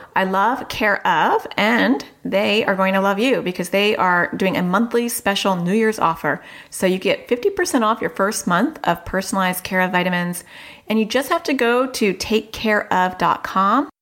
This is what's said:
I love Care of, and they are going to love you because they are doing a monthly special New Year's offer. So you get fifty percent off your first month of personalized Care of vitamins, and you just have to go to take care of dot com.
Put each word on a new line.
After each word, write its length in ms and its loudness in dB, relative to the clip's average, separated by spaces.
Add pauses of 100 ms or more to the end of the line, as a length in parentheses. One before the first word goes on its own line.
(140)
I 80 2
love 460 0
Care 360 0
of, 400 2 (120)
and 480 2 (200)
they 400 0
are 120 0
going 180 2
to 60 2
love 180 2
you 240 2
because 280 -4
they 260 2
are 400 2
doing 200 0
a 60 0
monthly 460 0
special 480 -2
New 160 -2
Year's 260 2
offer. 420 0 (300)
So 160 -2
you 120 2
get 280 -2
fifty 240 2
percent 320 0
off 180 2
your 100 -2
first 360 -2
month 380 0
of 200 0
personalized 600 -2
Care 160 0
of 100 2
vitamins, 540 -2 (440)
and 120 2
you 40 2
just 260 -2
have 140 0
to 100 0
go 340 2
to 240 0
take 400 -2
care 400 0
of 260 0
dot 240 0
com. 460 0 (140)